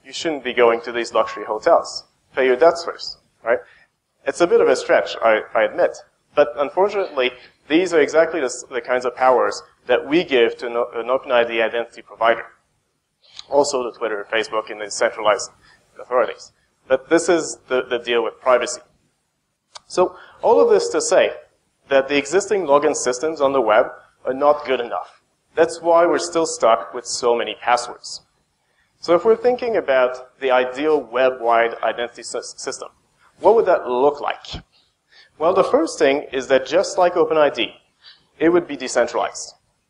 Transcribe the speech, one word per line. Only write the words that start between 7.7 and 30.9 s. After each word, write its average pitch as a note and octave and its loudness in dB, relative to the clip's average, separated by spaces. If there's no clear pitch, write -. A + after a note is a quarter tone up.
are E3 4
exactly D#3+ 2
the, C3+ -2
s-, - -8
the B2+ -6
kinds B2 -4
of B2 -4
powers A#2+ 2
that B2 0
we E3 2
give A#2+ 2
to B2+ -10
an, A#2+ -6
an A#2 -6
Open C3+ -2
I A#2+ 4
D A2+ -4
identity A#2 -4
provider. A2 -2
Also C3+ 0
to G#2 -14
Twitter, G#2+ -8
Facebook, A2 -4
and G#2+ -14
the G#2 -12
centralized G#2+ -2
authorities. A#2 -4
But C3 -2
this E3 2
is D#3+ -2
the, B2+ -2
the B2 -4
deal A#2 -2
with G#2+ -8
privacy. B2 0
So F3+ -2
all A3+ 4
of A#3 4
this F#3+ 2
to D#3+ -2
say D#3 2
that C3+ 2
the C#3+ 0
existing F#3+ -2
login D3 2
systems D3 -4
on C#3 2
the C3+ 2
web A2+ 4
are C3 -2
not D3 0
good B2+ -2
enough. G#2+ -8
That's E3 0
why E3+ 4
we're D#3 0
still E3 -2
stuck A2+ 0
with B2 -12
so - 0
many G#2+ -4
passwords. - -4
So E3 2
if E3+ 2
we're A3 4
thinking B3 -2
about C3 0
the C3 -2
ideal B2+ 2